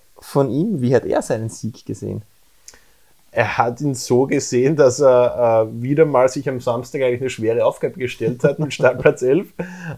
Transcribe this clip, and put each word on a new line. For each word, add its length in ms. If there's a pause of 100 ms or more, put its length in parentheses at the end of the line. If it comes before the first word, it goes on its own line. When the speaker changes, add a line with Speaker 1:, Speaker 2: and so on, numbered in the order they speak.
(200)
Speaker 1:
von 300
ihm. 300
Wie 140
hat 100
er 180
seinen 260
Sieg 360
gesehen? 380 (1120)
Speaker 2:
Er 260
hat 220
ihn 160
so 300
gesehen, 500
dass 240
er, 680
äh, 140
wieder 220
mal 240
sich 200
am 120
Samstag 420
eigentlich 200
eine 80
schwere 340
Aufgabe 340
gestellt 460
hat 160
mit 120
Startplatz 500
elf. 260 (500)